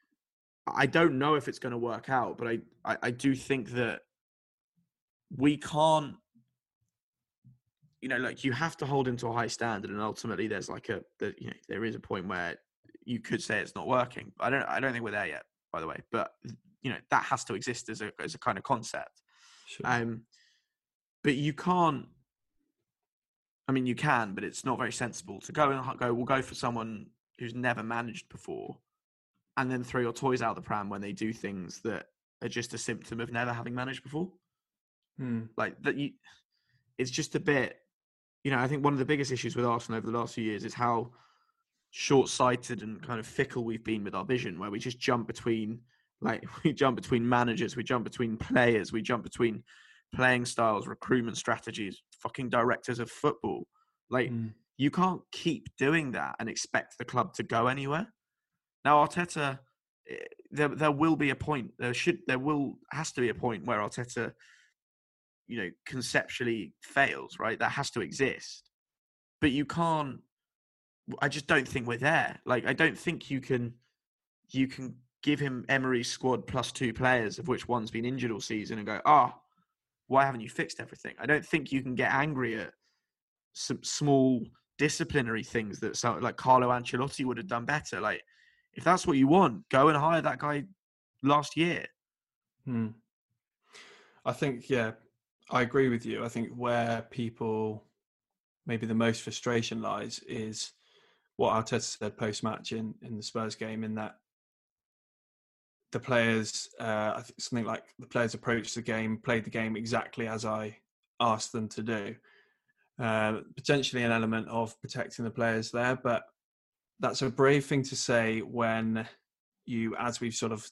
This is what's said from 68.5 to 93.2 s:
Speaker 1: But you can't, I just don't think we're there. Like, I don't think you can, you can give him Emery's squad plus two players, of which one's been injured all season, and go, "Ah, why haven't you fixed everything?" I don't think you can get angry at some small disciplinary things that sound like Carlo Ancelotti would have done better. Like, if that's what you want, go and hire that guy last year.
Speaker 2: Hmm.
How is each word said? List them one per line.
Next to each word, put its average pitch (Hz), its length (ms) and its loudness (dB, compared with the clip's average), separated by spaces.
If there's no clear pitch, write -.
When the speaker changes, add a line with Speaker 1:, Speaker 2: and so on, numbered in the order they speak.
Speaker 1:
But 147 100 6
you 143 140 0
can't, 156 540 0
I 143 60 4
just 143 200 -4
don't 143 200 4
think 120 200 -4
we're 117 100 -2
there. 139 480 2
Like, 123 200 2
I 131 80 2
don't 135 240 4
think - 320 -4
you 135 120 -2
can, 120 320 0
you 131 180 2
can 131 280 -12
give 147 160 2
him 131 280 -2
Emery's 131 420 2
squad 123 380 0
plus 127 240 -2
two 117 220 -2
players, 123 440 2
of 117 100 -6
which 117 200 -2
one's 117 240 0
been 113 140 -4
injured 123 260 -2
all 98 80 -4
season, 110 380 -4
and 104 100 -6
go, 107 180 -2
"Ah, 151 320 6
why 135 180 6
haven't 127 160 -2
you 107 80 -8
fixed - 300 -4
everything?" - 400 -12
I 107 60 -8
don't 147 200 4
think 147 260 0
you 135 120 0
can 127 120 -6
get 113 180 2
angry 131 460 0
at 87 120 -8
some - 300 -4
small 131 640 4
disciplinary 139 640 0
things 107 380 -4
that - 160 -4
sound 110 260 0
like - 140 -2
Carlo 127 320 6
Ancelotti 127 560 -2
would 120 120 -2
have 117 100 -8
done 120 180 -2
better. 139 340 -2
Like, 104 220 -2
if - 100 -12
that's 170 220 4
what 156 120 4
you 135 100 8
want, 147 420 6
go 135 200 8
and 151 80 6
hire 160 240 4
that 147 180 -2
guy 147 240 -2
last 143 340 4
year. 160 280 2
Speaker 2:
Hmm. 113 220 0